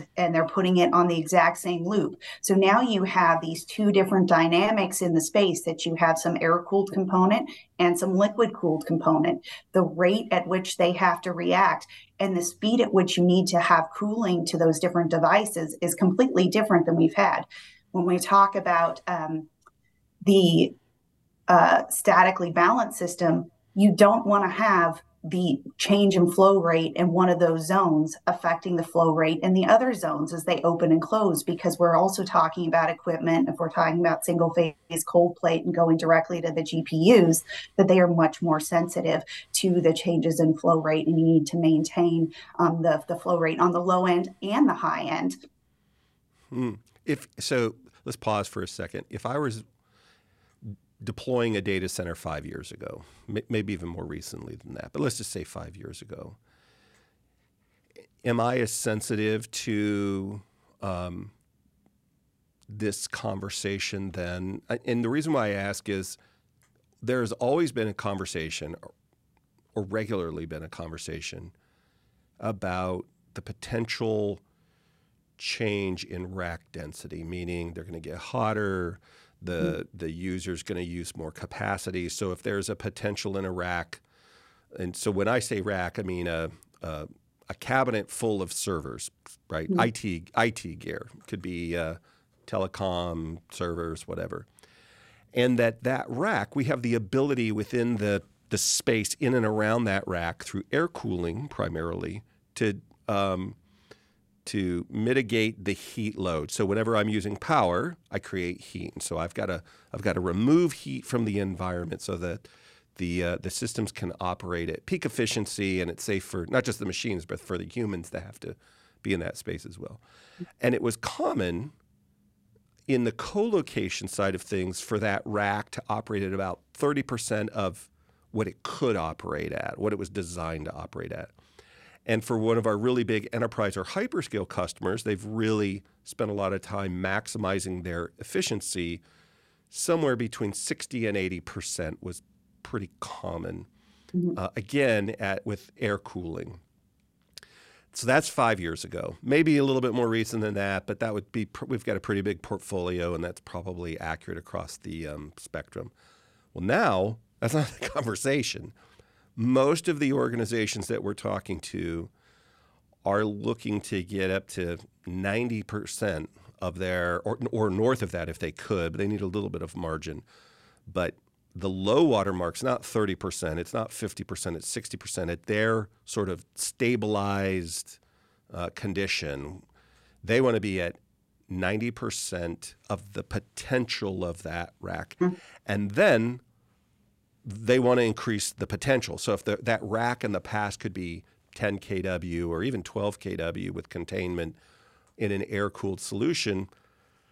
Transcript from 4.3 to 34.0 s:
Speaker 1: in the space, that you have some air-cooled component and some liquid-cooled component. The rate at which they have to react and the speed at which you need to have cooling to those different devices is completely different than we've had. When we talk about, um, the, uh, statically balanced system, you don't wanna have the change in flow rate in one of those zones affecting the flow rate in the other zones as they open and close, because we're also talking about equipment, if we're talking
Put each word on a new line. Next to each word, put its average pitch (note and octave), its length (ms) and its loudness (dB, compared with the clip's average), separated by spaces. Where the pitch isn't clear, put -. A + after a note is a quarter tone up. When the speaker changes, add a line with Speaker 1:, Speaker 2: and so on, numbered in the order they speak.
Speaker 1:
in F3 140 2
the D#3+ 80 6
space, F3+ 420 2
that E3 220 -4
you E3+ 80 -2
have E3 240 4
some E3+ 200 0
air-cooled F3 540 2
component F#3+ 580 4
and F3 200 4
some F#3 160 0
liquid-cooled F#3+ 720 2
component. E3 560 2
The F#3 100 6
rate F3+ 480 2
at F3+ 160 2
which F#3 300 -2
they F3+ 160 4
have F3+ 300 2
to F3+ 100 -4
react F3 540 2
and F#3+ 160 0
the F3 60 0
speed A3+ 400 2
at G3+ 100 2
which F3+ 240 4
you F3 80 6
need F3+ 240 6
to F3 100 4
have E3+ 380 6
cooling G#3 500 0
to E3+ 120 -2
those E3 200 4
different F3 320 2
devices E3 720 2
is E3 140 0
completely F#3 520 4
different F3+ 380 4
than E3 120 4
we've E3 180 4
had. F#3+ 320 2
When F3+ 120 0
we F3 140 4
talk G3 360 6
about, F3 540 2
um, D#3+ 400 -4
the, F#3 480 8
uh, E3+ 400 8
statically F3+ 640 4
balanced G#3+ 460 2
system, F3 520 0
you G3+ 220 8
don't G#3+ 300 8
wanna G3+ 240 4
have F3 520 2
the D#3+ 380 0
change G3+ 400 6
in F3 160 6
flow G3 260 8
rate E3 380 2
in F3 140 4
one F3+ 180 6
of F3 100 6
those E3 280 4
zones D4+ 500 4
affecting E3+ 500 0
the E3 60 0
flow E3 300 4
rate D#3+ 300 4
in F#3 100 4
the F#3+ 140 6
other A#3+ 260 8
zones D#3 400 -2
as E3 120 -6
they F3 180 2
open E3+ 280 4
and D#3+ 120 6
close, G3 400 2
because E3+ 360 0
we're E3+ 160 6
also F#3+ 300 4
talking E3+ 420 2
about E3 220 4
equipment, E3 580 2
if E3 120 -2
we're E3 100 0
talking E3 320 2